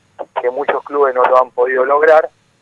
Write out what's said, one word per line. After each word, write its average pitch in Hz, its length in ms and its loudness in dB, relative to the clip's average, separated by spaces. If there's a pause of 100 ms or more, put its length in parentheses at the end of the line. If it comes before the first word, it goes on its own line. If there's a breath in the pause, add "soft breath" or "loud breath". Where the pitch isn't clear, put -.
(420)
que 123 80 -4
muchos 135 360 -6
clubes 143 280 -2
no 123 120 0
lo 127 160 4
han 127 100 -4
podido 127 320 -2
lograr 156 460 2 (320)